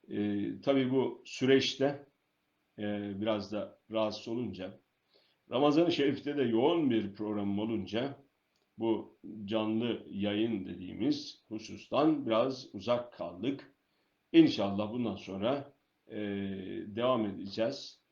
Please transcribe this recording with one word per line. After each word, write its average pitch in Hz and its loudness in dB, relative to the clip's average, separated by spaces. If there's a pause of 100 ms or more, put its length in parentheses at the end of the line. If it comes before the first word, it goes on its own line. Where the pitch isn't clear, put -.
Ee, 104 -4
tabii 135 2
bu 127 0
süreçte, 135 2 (720)
e, 104 -4
biraz 104 -2
da 101 -6 (120)
rahatsız 107 -2
olunca, 101 -8 (680)
Ramazan-ı 147 4
Şerif'te 139 0
de 139 2
yoğun 131 4
bir 101 2
programım 104 -2
olunca 113 -4 (540)
bu 110 -2 (260)
canlı 110 0
yayın 101 0
dediğimiz 95 -4
husustan 123 0
biraz 120 0
uzak 120 -2
kaldık. 87 -6 (580)
İnşallah 107 6
bundan 117 -4
sonra, 107 -4 (340)
e, 110 -12 (680)
devam 113 0
edeceğiz. 98 -6 (120)